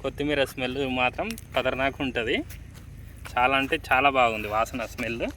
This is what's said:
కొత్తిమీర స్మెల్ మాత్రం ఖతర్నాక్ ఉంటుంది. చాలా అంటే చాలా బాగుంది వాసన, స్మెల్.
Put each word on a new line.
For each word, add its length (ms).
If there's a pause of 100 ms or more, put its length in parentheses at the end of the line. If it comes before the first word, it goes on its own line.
కొత్తిమీర 380 (100)
స్మెల్ 300 (220)
మాత్రం 240 (260)
ఖతర్నాక్ 440 (100)
ఉంటుంది. 280 (960)
చాలా 300
అంటే 140 (140)
చాలా 200 (100)
బాగుంది 380
వాసన, 280 (100)
స్మెల్. 300 (120)